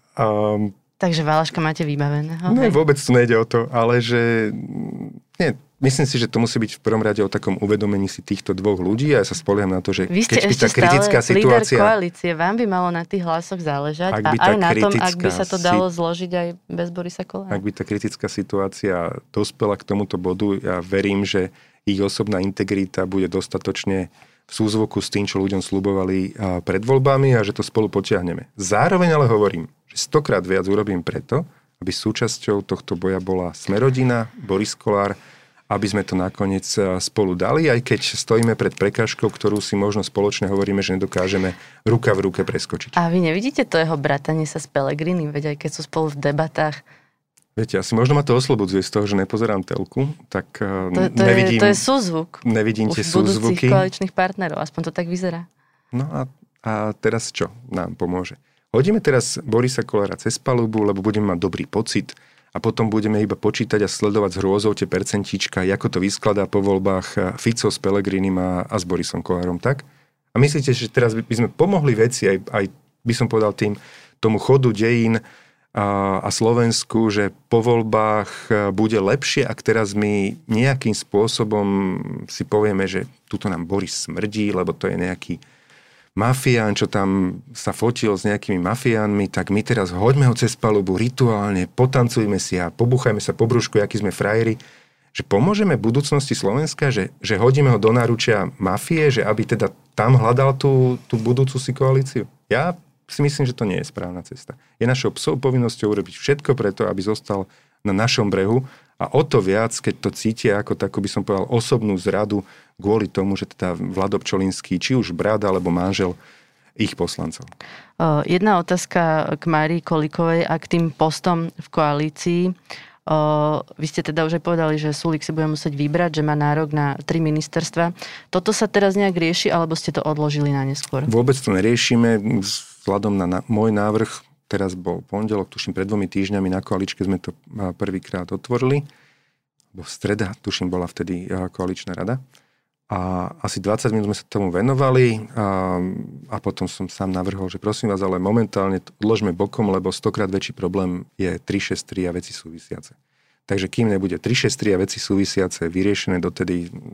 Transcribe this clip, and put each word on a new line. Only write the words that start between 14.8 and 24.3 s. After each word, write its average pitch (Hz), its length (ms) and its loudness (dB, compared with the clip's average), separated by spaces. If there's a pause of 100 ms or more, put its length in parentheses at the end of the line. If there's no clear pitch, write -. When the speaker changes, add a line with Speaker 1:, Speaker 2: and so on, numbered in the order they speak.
Speaker 2:
ak 185 240 0
by 180 80 0
Speaker 1:
kritická - 0 -
Speaker 2:
sa 180 160 -2
to 185 160 -2
Speaker 1:
si-, 175 80 0
Speaker 2:
dalo 180 240 4
zložiť 170 400 -4
aj 175 160 0 (160)
bez 175 240 -6
Borisa 175 400 -8
Kollára. 190 240 -8
Speaker 1:
ak 101 80 -2
by 101 160 -4
tá - 80 -4
kritická 104 480 -4
situácia 98 640 -2 (400)
dospela 104 400 0
k - 80 -12
tomuto 101 320 -2
bodu, 92 400 -2
ja 92 240 -4
verím, 98 480 0
že 95 240 0 (320)
ich 98 160 0
osobná 101 400 0
integrita 98 640 -2
bude 92 240 0
dostatočne 95 800 -4 (400)